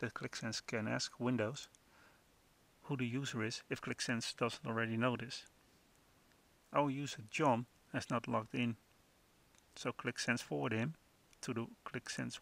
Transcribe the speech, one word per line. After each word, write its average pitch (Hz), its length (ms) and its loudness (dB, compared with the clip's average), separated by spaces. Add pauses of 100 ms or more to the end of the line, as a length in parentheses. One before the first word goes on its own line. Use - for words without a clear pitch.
that 117 140 -2
ClickSense - 520 -4
can 110 200 0
ask 123 320 -2
Windows 120 500 2 (1120)
who 143 140 -4
the 127 100 0
user 131 360 -2
is 110 280 -2
if 135 100 -2
ClickSense - 560 -2
doesn't - 300 0
already 113 300 2
know 120 200 4
this. 120 300 -8 (1300)
Our 143 160 6
user 135 400 -4
John 127 360 4 (260)
has 131 180 -2
not 123 180 0
logged 113 260 0
in, 120 220 2 (1000)
so - 160 -4
ClickSense - 480 0
forward 143 320 -2
him 120 220 0 (480)
to 131 100 -2
the 113 140 -2 (180)
ClickSense - 580 -6